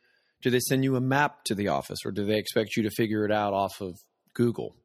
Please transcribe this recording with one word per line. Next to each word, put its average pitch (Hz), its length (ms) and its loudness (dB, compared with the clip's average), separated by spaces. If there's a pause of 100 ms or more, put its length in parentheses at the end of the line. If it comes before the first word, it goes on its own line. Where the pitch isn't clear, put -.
(420)
Do 127 100 0
they 123 80 4
send 131 240 0
you 135 120 2
a 123 60 2
map 135 440 2
to 107 100 -2
the 98 140 0
office, 69 360 -2
or - 60 -4
do 101 140 -4
they 107 120 2
expect 104 400 -2
you 113 60 2
to 98 80 0
figure 107 340 0
it 101 60 2
out 104 220 0
off 98 280 -2
of 90 160 -8 (360)
Google? 113 520 0